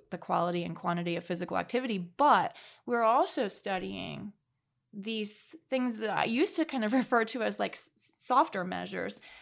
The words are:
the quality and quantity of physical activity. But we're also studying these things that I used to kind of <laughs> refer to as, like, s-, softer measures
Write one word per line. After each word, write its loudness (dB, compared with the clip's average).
the -6
quality 0
and -6
quantity -2
of -6
physical -4
activity. 0
But 4
we're 2
also 2
studying -6
these -8
things 0
that -2
I 4
used 2
to 2
kind -2
of 2
<laughs> 6
refer 4
to -4
as, 0
like, -2
s-, -16
softer 2
measures -6